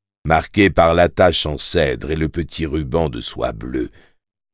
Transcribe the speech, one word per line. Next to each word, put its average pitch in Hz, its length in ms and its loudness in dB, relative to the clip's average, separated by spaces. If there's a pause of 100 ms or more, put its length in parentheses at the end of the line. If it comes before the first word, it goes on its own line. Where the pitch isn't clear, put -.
(240)
marqué 80 440 2
par 82 260 4
l'attache 87 520 2
en 73 120 -4
cèdre 65 520 -2
et 78 60 -2
le 78 120 -2
petit 80 380 -6
ruban 76 420 -2
de 60 120 -8
soie 60 320 -6
bleue, 62 380 -8 (640)